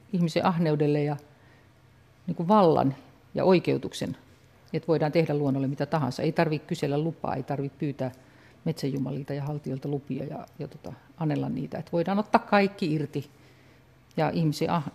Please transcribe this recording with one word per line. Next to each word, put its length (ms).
ihmisen 320
ahneudelle 580
ja 140
niinku 200
vallan 480
ja 100
oikeutuksen, 760
että 140
voidaan 240
tehdä 220
luonnolle 340
mitä 180
tahansa. 380
Ei 80
tarvitse 360
kysellä 300
lupaa, 380
ei 80
tarvitse 340
pyytää 340
metsäjumalilta 680
ja 100
haltijoilta 440
lupia 380
ja, 200
ja 80
tota, 260
anella 320
niitä. 280
Että 140
voidaan 280
ottaa 220
kaikki 520
irti. 360
Ja 120
ihmisen 400
ah-, 260